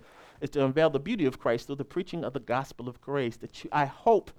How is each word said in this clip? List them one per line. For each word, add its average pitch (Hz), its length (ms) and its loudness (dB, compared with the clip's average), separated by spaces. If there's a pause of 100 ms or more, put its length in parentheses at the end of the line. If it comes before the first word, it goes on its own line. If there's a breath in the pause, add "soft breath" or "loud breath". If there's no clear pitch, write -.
(420 soft breath)
is 139 100 -6
to 139 140 2
unveil 156 240 4
the 139 100 0
beauty 180 260 -2
of 127 140 0
Christ 120 280 0
through 143 100 -6
the 139 80 -6
preaching 170 400 -6
of 131 80 -6
the 135 80 -4
gospel 123 480 -6
of - 100 -14
grace. 135 380 -4
That - 260 -16
you, - 80 -12
I 147 140 2
hope 196 540 2